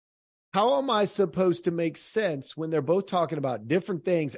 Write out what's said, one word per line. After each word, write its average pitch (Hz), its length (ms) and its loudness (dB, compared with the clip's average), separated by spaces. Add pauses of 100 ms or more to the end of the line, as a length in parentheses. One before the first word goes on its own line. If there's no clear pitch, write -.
(540)
how 240 240 4
am 269 120 0
I 214 160 2
supposed 185 600 0
to 180 60 0
make 165 260 -2
sense 170 580 -4
when 160 140 -6
they're 160 120 0
both 175 240 2
talking 165 320 0
about 123 300 -4
different 175 380 0
things 165 320 0